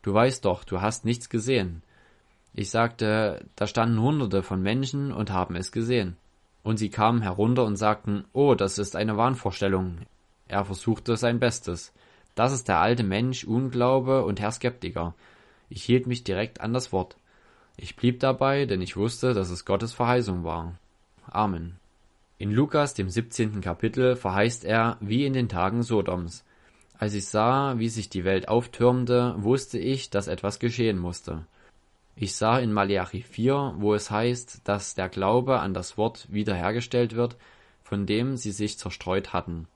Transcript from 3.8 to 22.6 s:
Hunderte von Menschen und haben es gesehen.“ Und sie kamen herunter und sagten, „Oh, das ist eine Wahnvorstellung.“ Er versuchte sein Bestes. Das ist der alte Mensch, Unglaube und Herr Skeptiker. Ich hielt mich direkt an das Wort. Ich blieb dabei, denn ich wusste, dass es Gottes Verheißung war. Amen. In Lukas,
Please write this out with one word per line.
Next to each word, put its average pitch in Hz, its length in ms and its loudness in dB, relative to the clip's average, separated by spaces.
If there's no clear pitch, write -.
Hunderte 117 420 2
von 92 200 -2
Menschen 131 500 -2
und 104 180 -4
haben 90 260 -2
es 92 160 -6
gesehen.“ 113 440 0
Und 110 160 0
sie 104 120 -2
kamen 113 300 4
herunter 110 440 2
und 104 120 0
sagten, 104 560 0
„Oh, 135 220 6
das 98 240 0
ist 101 160 -4
eine 107 220 0
Wahnvorstellung.“ 98 840 0
Er 101 160 0
versuchte 107 520 -2
sein 117 240 2
Bestes. 113 520 -2
Das 123 180 2
ist 127 160 -4
der 90 100 4
alte 117 240 4
Mensch, 113 420 -2
Unglaube 127 800 2
und 98 140 -2
Herr 104 140 -2
Skeptiker. 87 640 -6
Ich - 140 -14
hielt 123 240 4
mich 120 180 -4
direkt 101 360 -4
an 110 120 -4
das 127 200 -4
Wort. 92 240 -2
Ich - 180 -14
blieb 123 260 0
dabei, 135 440 2
denn 101 160 0
ich 90 160 -6
wusste, 120 380 0
dass 95 160 0
es 87 160 -8
Gottes 104 260 0
Verheißung 117 520 0
war. 82 340 -6
Amen. 90 500 -2
In 101 140 -4
Lukas, 143 420 2